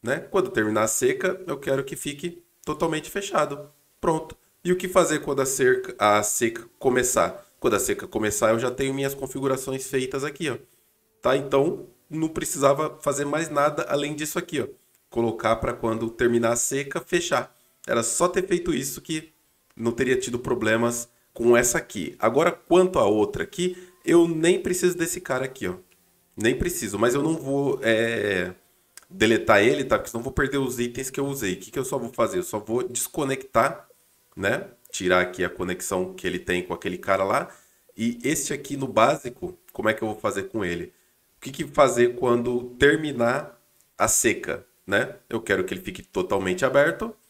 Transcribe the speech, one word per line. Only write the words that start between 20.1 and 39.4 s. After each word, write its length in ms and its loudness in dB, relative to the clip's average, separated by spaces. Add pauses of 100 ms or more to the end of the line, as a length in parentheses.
tido 180 -6
problemas 720 0 (240)
com 240 6
essa 220 2
aqui. 400 -8
Agora, 320 2
quanto 480 4
à 60 6
outra 360 2
aqui, 340 -4 (300)
eu 220 6
nem 340 2
preciso 340 0
desse 240 -4
cara 260 -4
aqui, 220 -8
ó. 100 -6 (600)
Nem 180 2
preciso, 440 -4
mas 160 4
eu 80 0
não 100 0
vou... 480 -2
é, 720 0 (560)
deletar 540 4
ele, 200 2
tá? 140 2
Porque 140 -6
senão 80 -6
eu 60 -8
vou 80 -8
perder 260 -2
os 200 -4
itens 300 -4
que 100 -8
eu 60 -2
usei. 280 -4
O 40 -6
que 140 -18
que 80 -6
eu 60 -4
só 120 -4
vou 160 -6
fazer? 240 0
Eu 60 -2
só 160 -6
vou 240 -2
desconectar, 1040 -2 (480)
né? 320 -2 (240)
Tirar 300 4
aqui 220 -2
a 60 0
conexão 640 -4
que 120 -12
ele 140 -2
tem 240 -2
com 100 -6
aquele 240 -8
cara 260 0
lá. 260 0 (480)
E 260 -4
este 300 -2
aqui 240 -10
no 100 -6
básico, 720 0 (160)